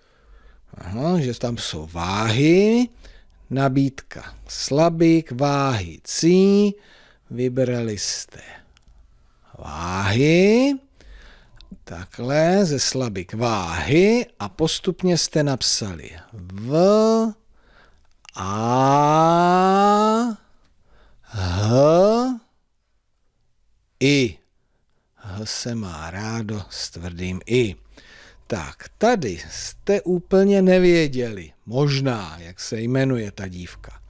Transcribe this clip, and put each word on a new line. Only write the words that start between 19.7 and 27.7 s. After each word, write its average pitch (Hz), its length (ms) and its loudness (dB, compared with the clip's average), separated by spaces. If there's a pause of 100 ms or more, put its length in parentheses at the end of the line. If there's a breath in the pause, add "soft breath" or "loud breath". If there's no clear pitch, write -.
H, 151 1160 2 (1600)
I. 135 380 2 (800)
H 107 300 -14
se 117 300 -8
má 85 360 -10
rádo 107 580 -8
s - 200 -12
tvrdým 87 560 -10
I. 113 300 0 (720 loud breath)